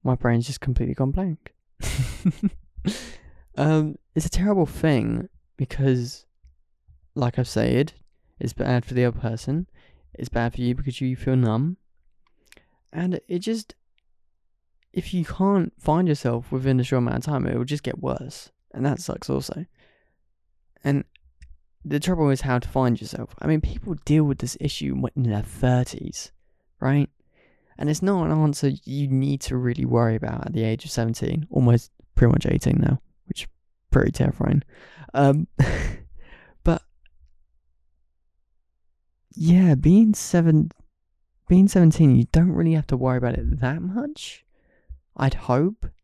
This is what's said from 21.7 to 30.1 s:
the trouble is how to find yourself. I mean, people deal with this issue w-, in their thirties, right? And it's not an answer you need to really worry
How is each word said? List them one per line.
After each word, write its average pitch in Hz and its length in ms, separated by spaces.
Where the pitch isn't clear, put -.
the 147 160
trouble 160 300
is 135 120
how 127 180
to - 100
find 123 320
yourself. - 380
I - 80
mean, 156 120
people - 360
deal 156 180
with 139 140
this 123 240
issue 139 340
w-, 131 220
in 135 60
their 107 180
thirties, - 880
right? 139 300
And 147 120
it's 156 120
not 185 240
an 156 60
answer 151 400
you 139 240
need 135 320
to 131 160
really 123 280
worry 117 300